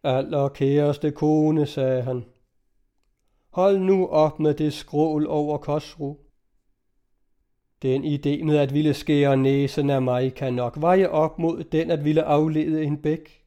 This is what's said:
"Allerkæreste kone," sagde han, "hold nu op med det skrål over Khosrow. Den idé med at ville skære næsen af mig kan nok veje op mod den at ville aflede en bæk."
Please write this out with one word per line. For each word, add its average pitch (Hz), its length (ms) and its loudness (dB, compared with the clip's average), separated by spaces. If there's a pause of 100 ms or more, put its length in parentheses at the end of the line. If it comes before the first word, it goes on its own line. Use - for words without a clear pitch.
"Allerkæreste 139 1080 0
kone," 156 540 2
sagde 131 360 -2
han, 127 240 -6 (1200)
"hold 196 300 2
nu 185 280 2
op 151 320 2
med 151 140 2
det 147 200 -2
skrål 151 540 -2
over 147 300 -2
Khosrow. 147 600 -6 (1600)
Den 135 220 0
idé 143 400 -2
med 151 140 2
at 139 160 0
ville 147 200 2
skære 143 440 2
næsen 139 520 0
af 135 120 0
mig 127 320 0
kan 127 200 -6
nok 123 280 -4
veje 180 280 2
op 156 300 0
mod 165 240 -2
den 165 280 -2
at 147 140 -2
ville 151 180 2
aflede 156 600 0
en 147 140 -2
bæk." 151 500 -6